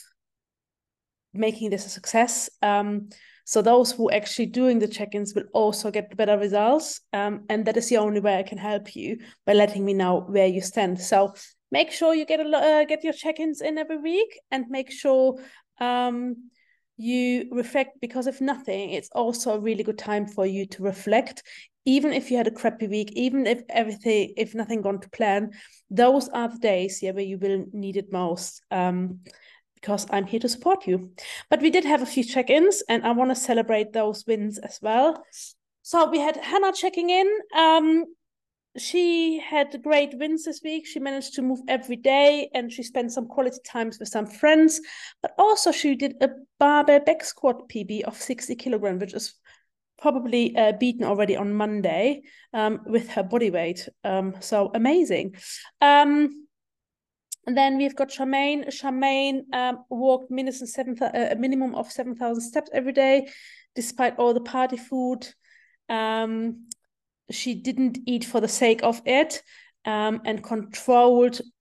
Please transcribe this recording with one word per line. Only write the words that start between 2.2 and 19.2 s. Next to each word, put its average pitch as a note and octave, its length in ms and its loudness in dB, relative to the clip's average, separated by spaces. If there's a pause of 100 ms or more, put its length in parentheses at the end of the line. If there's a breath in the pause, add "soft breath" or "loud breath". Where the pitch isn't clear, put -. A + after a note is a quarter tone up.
Um, G#3 460 0 (380 loud breath)
so - 160 0
those A#3+ 320 6
who A3+ 180 0
actually G#3+ 360 -2
doing B3 320 2
the G#3+ 100 0
check-ins G#3 440 -8
will G3+ 200 -4
also G#3+ 380 0
get G#3 260 -6
better G#3 200 4
results. G#3 600 2 (140)
Um, G3+ 340 -4
and G#3+ 160 0
that G#3+ 140 0
is A#3 100 -2
the A#3 120 4
only G#3+ 200 0
way G3+ 180 2
I G3 60 -2
can G3 140 -10
help G3+ 400 -6
you, A3+ 220 -8 (260 loud breath)
by G3+ 80 4
letting G#3 320 4
me G3 80 0
know F3+ 340 0
where G3 200 4
you F#3 120 0
stand. F#3 400 -2
So G3 340 2 (380)
make D#4+ 200 0
sure D#4+ 220 2
you D#4 120 0
get D#4 160 0
a - 20 -2
lo-, D4+ 380 4
uh, - 20 2
get D#4 220 -2
your D#4+ 80 -2
check-ins D#4 480 -6
in D#4 160 -4
every D#4 200 -6
week, F4 400 -2 (140)
and C4+ 160 -4
make C4 240 -8
sure, C4 480 2 (400 loud breath)
um, B3 720 -4 (480)
you B3 560 -2
reflect, B3+ 480 -4
because B3 260 -6
if C4 140 -6
nothing, G#3 480 -4
it's D3+ 240 -8
also A#3 400 -2